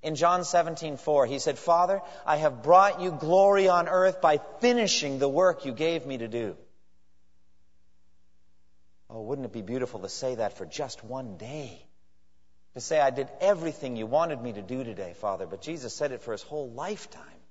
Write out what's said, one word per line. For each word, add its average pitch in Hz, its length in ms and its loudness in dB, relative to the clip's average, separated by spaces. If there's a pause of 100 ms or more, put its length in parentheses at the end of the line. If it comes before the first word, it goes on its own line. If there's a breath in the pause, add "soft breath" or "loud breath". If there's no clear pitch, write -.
In 156 100 -2
John 170 300 2
seventeen 160 540 0
four, 143 280 4
He 135 140 -4
said, 143 180 -2
"Father, 180 420 2 (280 loud breath)
I 151 80 2
have 147 260 0
brought 185 400 8
you 180 80 -2
glory 190 600 4
on 175 200 4
earth 185 320 2
by 151 180 6 (200)
finishing 208 580 2
the 139 100 2
work 170 380 2
you 135 60 -6
gave 160 340 -2
me 135 140 -8
to 117 80 -6
do." 110 280 -4 (2500)
Oh, 113 120 -10
wouldn't 127 260 -6
it - 40 -8
be 110 120 -8
beautiful 120 380 -4
to 98 80 -10
say 127 260 -6
that 107 240 -4
for 90 80 -10
just - 360 -10
one 120 340 -10
day? 131 460 -12 (920)
To 123 60 -10
say, 156 180 0
"I 139 100 4
did 131 180 -4 (140)
everything 165 540 0
you 110 100 -4
wanted 147 340 0
me 117 140 -8
to 101 80 -10
do 127 220 -8
today, 101 320 -10
Father." 95 320 -4
But 95 160 -12
Jesus 147 320 -10
said 147 160 -2
it 120 100 -10
for 117 120 -8
His 101 100 -8
whole 147 260 -10
lifetime. - 800 -12